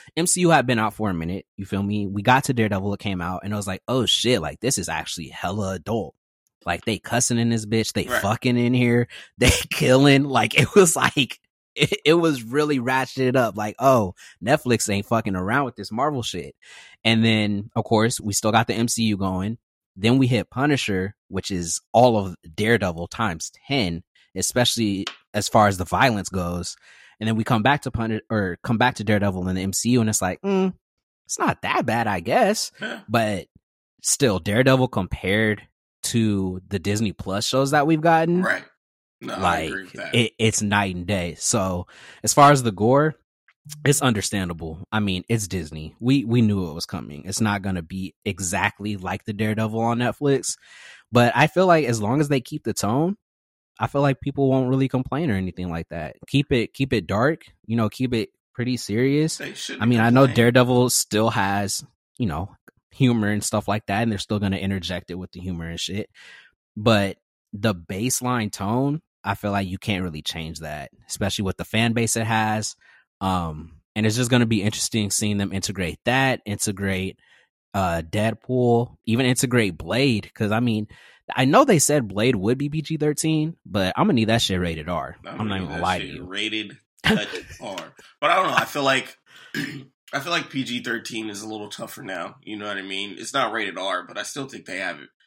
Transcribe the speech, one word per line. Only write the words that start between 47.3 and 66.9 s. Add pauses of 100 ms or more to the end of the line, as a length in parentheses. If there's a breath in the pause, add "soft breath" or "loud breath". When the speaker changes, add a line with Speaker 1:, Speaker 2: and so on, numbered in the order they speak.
Speaker 1:
not
gonna
be (100)
exactly
like
the
Daredevil
on
Netflix. (560 loud breath)
But
I
feel
like
as
long
as
they
keep
the
tone, (600)
I
feel
like
people
won't
really
complain
or
anything
like
that. (120)
Keep
it,
keep
it
dark, (200)
you
know,
keep
it (260)
pretty
serious.
Speaker 2:
They
shouldn't
Speaker 1:
I
mean,
I
know
Speaker 2:
complain.
Speaker 1:
Daredevil
still
has, (340)
you
know, (380)
humor
and
stuff
like
that,
and
they're
still
gonna
interject
it
with
the
humor
and
shit. (640 loud breath)
But (360)